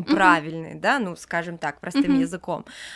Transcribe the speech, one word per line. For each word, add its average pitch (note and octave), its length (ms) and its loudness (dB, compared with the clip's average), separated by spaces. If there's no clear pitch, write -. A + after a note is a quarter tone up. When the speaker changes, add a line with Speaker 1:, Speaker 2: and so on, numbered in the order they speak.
Speaker 1:
Мгм. F#3 320 6
Speaker 2:
неправильные, D#3+ 380 -8
да, G3+ 220 0
ну, F#3 180 -4
скажем E3+ 420 -6
так, D3 220 -6
простым F3+ 340 0
Speaker 1:
Мгм. C4+ 80 2
Speaker 2:
языком. F3 420 -6